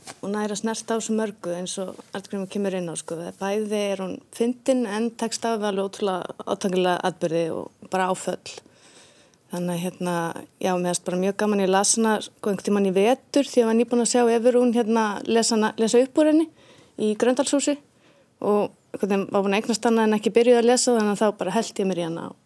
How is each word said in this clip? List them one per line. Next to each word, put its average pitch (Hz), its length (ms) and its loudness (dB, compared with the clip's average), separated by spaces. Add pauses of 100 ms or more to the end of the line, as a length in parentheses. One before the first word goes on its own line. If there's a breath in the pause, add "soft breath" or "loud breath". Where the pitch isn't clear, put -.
(220)
og 196 80 -6
nær 214 180 -2
að 202 140 -6
snerta 226 340 -4
á - 60 -2
svo 220 120 -6
mörgu, 214 400 -4
eins 180 240 -8
og 185 180 -8 (180)
Arngrímur 190 340 -8
kemur 196 260 -4
inn 180 140 -4
á, 160 80 -8
sko. - 200 -10 (220)
Bæði 208 340 -4 (200)
er 185 60 -4
hún 185 220 -8 (120)
fyndin 247 540 0
en 220 240 -2
tekst 226 340 -6
á 233 140 -2
við 208 100 -2
alveg 196 220 -2
ótrúlega 190 440 -4 (120)
átakanlega 185 560 0
atburði 165 480 -2
og - 200 -8 (200)
bara 185 180 0
áföll. - 540 -6 (880 soft breath)
Þannig 175 240 -4
að, 170 80 -4
hérna, 180 320 -4 (460)
já, 185 180 0
mér 180 160 0
finnst 175 100 -6
bara 180 140 -4
mjög 196 180 0
gaman. 208 240 2
Ég 190 80 2
las 196 280 2
hana, 220 260 2
sko, - 280 -8
einhvern 190 140 -4
tímann 202 220 2
í 190 80 0
vetur 240 480 2
því - 180 -2
ég 226 60 4
var 220 80 2
nýbúin 240 300 2
að 220 100 0
sjá 240 160 4
Evu 233 220 4
Rún, 247 200 4
hérna, 220 540 0
lesa 226 300 2
hana, 214 200 2
lesa 226 220 2
upp 262 200 2
úr 311 120 6
henni 311 160 4 (520 loud breath)
í 214 200 0
Gröndalshúsi 269 580 2 (640 soft breath)
og 208 300 0 (240)
einhvern 190 160 -4
veginn 196 200 0
var 202 120 2
búin 196 120 0
að 214 60 2
eignast 220 240 -2
hana 226 200 4
en 214 100 4
ekki 208 180 0
byrjuð 240 300 6
að - 80 2
lesa, 247 260 2
þannig 208 160 2
að 196 80 -4
þá 208 180 0
bara 180 120 -4
hellti 214 320 -2
ég 190 40 -2
mér 180 120 -2
í 170 80 -4
hana 165 260 -8 (140)